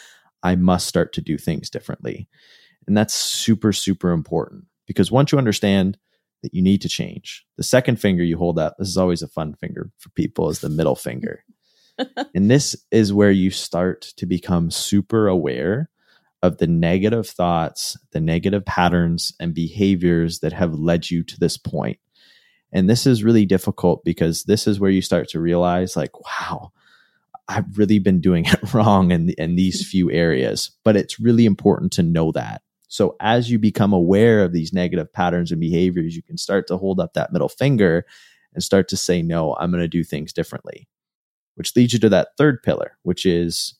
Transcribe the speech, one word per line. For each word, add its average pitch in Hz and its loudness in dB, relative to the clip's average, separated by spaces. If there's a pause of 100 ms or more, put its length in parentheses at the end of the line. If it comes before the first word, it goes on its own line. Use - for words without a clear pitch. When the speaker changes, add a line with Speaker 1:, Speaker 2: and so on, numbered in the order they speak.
(440)
Speaker 1:
I 90 2
must 90 2
start - -2
to - -10
do 78 -4
things - -6
differently. - -12 (580)
And 101 2
that's 110 0
super, - 0
super 90 -2
important, 82 -6 (200)
because - 0
once 139 2
you 147 4
understand 101 0 (460)
that - -10
you 90 -2
need 95 2
to 90 -6
change, - -10 (120)
the - -8
second 127 2
finger 90 0
you 85 0
hold 85 -2
up, 78 -4
this 95 -6
is 87 -6
always 90 0
a 80 -10
fun 78 -8
finger - -14
for - -20
people, - -4
is 82 -8
the - -10
middle 76 -2
finger. - -12
Speaker 2:
<laughs> - -20 (800)
Speaker 1:
And 101 2
this 143 2 (160)
is 104 2
where 101 4
you 95 2
start 90 -4 (160)
to - -10
become 87 -2
super 101 0
aware 87 -2 (520)
of - 2
the - 0
negative 92 0
thoughts, 82 -4 (160)
the 80 -4
negative 85 -2
patterns 85 0
and 85 -6
behaviors 85 0
that 80 -4
have 90 -2
led 82 -2
you 85 -2
to - -14
this 82 -2
point. - -8 (760)
And 95 2
this 120 2
is 120 4
really 110 6
difficult, 92 0
because 85 -2
this 107 0
is 101 0
where 98 2
you 95 2
start 87 -2
to 80 -6
realize, 87 0
like, - -6
"Wow, - -12 (720)
I've 95 -6
really 104 4
been 95 2
doing 87 2
<laughs> - -4
it - -2
wrong 101 4
in, 85 2
in 82 -4
these 95 0
few 92 0
areas." 69 0 (140)
But 110 4
it's - -4
really 117 4
important 98 2
to 95 0
know 82 0
that. 57 -8 (260)
So - 0
as 117 0
you 120 2
become 104 2
aware 101 6
of 87 0
these 82 -4
negative 90 -2
patterns 87 -2
and 82 -4
behaviors, 87 0
you - -12
can 170 -14
start 196 -2
to 185 -2
hold 190 -2
up - -4
that - -4
middle 73 0
finger 104 2 (480)
and 92 -8
start 95 2
to - -6
say, 90 0
"No, 82 -2
I'm 87 -2
gonna 87 0
do 85 -2
things 76 -8
differently," - -10 (680)
which - -6
leads 120 6
you 117 2
to 110 6
that 95 4 (100)
third 143 2
pillar, - -4
which 90 -4
is 87 -2